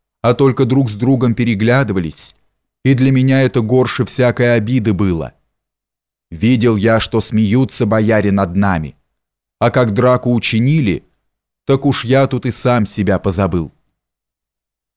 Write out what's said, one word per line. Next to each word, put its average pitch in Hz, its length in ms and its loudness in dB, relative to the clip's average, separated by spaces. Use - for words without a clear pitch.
а 117 140 0
только 131 320 2
друг 127 240 0
с 104 40 -6
другом 120 400 0
переглядывались, 110 1000 -2
и 131 80 4
для 131 200 2
меня 131 300 2
это 123 200 0
горше 123 420 0
всякой 120 520 0
обиды 110 360 0
было. 85 400 -2
Видел 110 460 0
я, 110 240 0
что 110 200 -4
смеются 110 640 0
бояре 107 460 0
над 95 240 -2
нами, 87 400 -2
а 120 120 0
как 123 240 0
драку 123 400 0
учинили, 117 680 0
так 139 220 0
уж - 180 0
я 135 220 2
тут 127 200 -6
и 120 40 -2
сам 120 360 0
себя 95 320 -2
позабыл". 90 540 -2